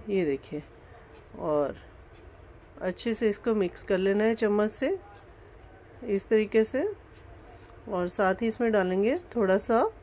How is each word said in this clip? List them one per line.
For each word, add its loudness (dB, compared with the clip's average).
ये 0
देखिए, -6
और 0
अच्छे -4
से 0
इसको -2
mix -2
कर 0
लेना 2
है 2
चम्मच 2
से -2
इस -2
तरीके 4
से। -2
और -2
साथ 0
ही 0
इसमें 0
डालेंगे 2
थोड़ा 4
सा 2